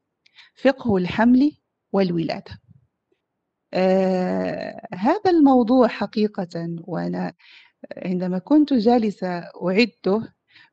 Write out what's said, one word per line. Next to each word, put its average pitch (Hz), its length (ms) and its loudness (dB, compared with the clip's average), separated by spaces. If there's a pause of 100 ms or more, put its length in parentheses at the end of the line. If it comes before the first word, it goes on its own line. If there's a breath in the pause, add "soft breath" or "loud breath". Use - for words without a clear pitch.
(640 soft breath)
فقه 254 340 0
الحمل 240 560 2 (400)
والولادة. 175 680 -4 (1120)
آه، 185 1200 -2
هذا 302 360 0
الموضوع 262 580 4
حقيقة، 185 880 -6 (100)
وأنا 175 460 -6 (640 soft breath)
عندما 180 420 -4
كنت 294 340 2
جالسة 220 560 0 (400)
أعده، 208 640 -2 (380 soft breath)